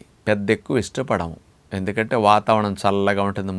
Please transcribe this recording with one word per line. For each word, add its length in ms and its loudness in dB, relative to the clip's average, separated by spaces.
పెద్ద 240 0
ఎక్కువ 320 -2
ఇష్టపడము, 540 -4
ఎందుకంటే 440 -4
వాతావరణం 440 2
చల్లగా 500 0
ఉంటుంది, 360 -4